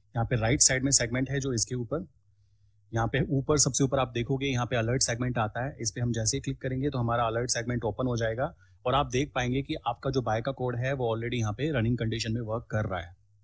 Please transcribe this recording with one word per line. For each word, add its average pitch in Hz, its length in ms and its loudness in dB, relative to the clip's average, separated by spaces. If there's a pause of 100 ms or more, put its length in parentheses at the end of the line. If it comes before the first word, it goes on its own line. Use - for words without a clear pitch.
(160)
यहाँ 113 100 0
पे 127 100 0
राइट 113 260 2
साइड 131 220 6
में 139 100 2
सेगमेंट 127 360 2
है 139 100 -2
जो 131 140 -2
इसके 117 220 0
ऊपर, 131 300 -4 (840)
यहाँ 113 160 0
पे 127 220 2
ऊपर, 143 280 2
सबसे 143 260 4
ऊपर 135 160 2
आप 123 140 0
देखोगे 131 340 -2
यहाँ 123 180 0
पे 123 100 -2
अलर्ट 120 280 2
सेगमेंट 123 340 2
आता 113 280 -2
है। - 160 -8
इस 113 100 -2
पे 123 100 -6
हम 120 100 0
जैसे 113 260 0
ही 135 40 -4
क्लिक 135 200 -6
करेंगे 131 280 -2
तो 127 100 -2
हमारा 117 260 0
अलर्ट 117 260 -2
सेगमेंट 120 340 0
ओपन 123 220 -2
हो 123 100 -2
जाएगा 113 360 -2 (320)
और 127 100 2
आप 139 140 2
देख 131 260 -2
पाएंगे 123 260 0
कि 151 140 -6 (120)
आपका 123 220 -4
जो 131 120 0
बाय 113 200 0
का 135 120 -4
कोड 123 220 -4
है 127 180 -2
वो 127 140 -2
already 113 320 -2
यहाँ 107 140 -2
पे 139 180 -4
रनिंग 120 260 2
कंडीशन 113 340 -2
में 120 120 -2
वर्क 110 280 -4
कर 107 140 0
रहा 92 140 -4
है। 85 160 -12 (280)